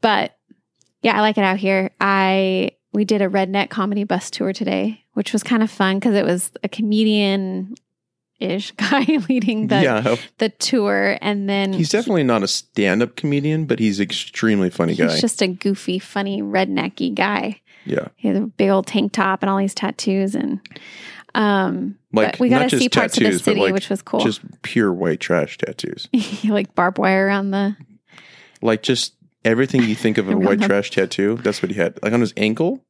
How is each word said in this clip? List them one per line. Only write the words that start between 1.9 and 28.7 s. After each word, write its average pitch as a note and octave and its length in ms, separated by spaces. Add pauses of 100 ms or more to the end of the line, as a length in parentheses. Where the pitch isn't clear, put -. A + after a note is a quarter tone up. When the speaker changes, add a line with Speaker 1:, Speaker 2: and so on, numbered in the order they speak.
Speaker 1:
I, F#3+ 720 (240)
we G#3 100
did G3+ 160
a G3 80
redneck F#3+ 400
comedy G#3 360
bus - 260
tour F#3+ 240
today, G#3+ 500 (100)
which - 200
was G#3 80
kind - 200
of A3 80
fun F#3+ 300
'cause A3 140
it G3+ 100
was F3+ 260 (120)
a G3+ 60
comedian-ish G3+ 2000
<laughs> - 0
guy C4+ 320 (240)
leading A3 400
the, E3+ 140
Speaker 2:
Yeah. A#2+ 340 (220)
Speaker 1:
the A3 120
tour. G3+ 680
And G3+ 280
then G3 240
Speaker 2:
He's E3 180
definitely G#3 340
not A#2 180
a G2 60
stand-up G#2 680
comedian, D3+ 500
but B2+ 120
he's G#2 220
extremely G2+ 680
funny E2+ 240
Speaker 1:
he's E2+ 200
Speaker 2:
guy. D#2+ 60
Speaker 1:
just - 220
a F#3+ 60
goofy, F#3 500
funny, G3 440
rednecky G3 720
guy. G3+ 460 (240)
Speaker 2:
Yeah. - 320
Speaker 1:
He - 120
has F#3 80
a F#3+ 60
big G3+ 280
old F#3+ 160
tank G3+ 260
top F#3+ 300
and G3 80
all G3 80
these G3 160
tattoos. G3 600
And, - 260 (720)
um, F#3+ 640 (160)
Speaker 2:
Like, G#3+ 200
Speaker 1:
but - 80
we B3 80
got A#3 120
Speaker 2:
not - 40
Speaker 1:
to B3+ 60
Speaker 2:
just C3 120
Speaker 1:
see - 60
parts A3+ 280
Speaker 2:
tattoos, G#3+ 200
Speaker 1:
of F3 40
the - 40
city, - 160
Speaker 2:
but, G3+ 60
like, F#3+ 80
Speaker 1:
which F#3+ 160
was G3 120
cool. - 180
Speaker 2:
just - 200 (220)
pure G#2+ 300
white F2 280
trash D#2+ 380
tattoos. - 500 (180)
Speaker 1:
<laughs> - 180
Like G3+ 300
barbed F3+ 240
wire F#3+ 280
around G3 240
the G3 260 (880)
Speaker 2:
Like, A2 200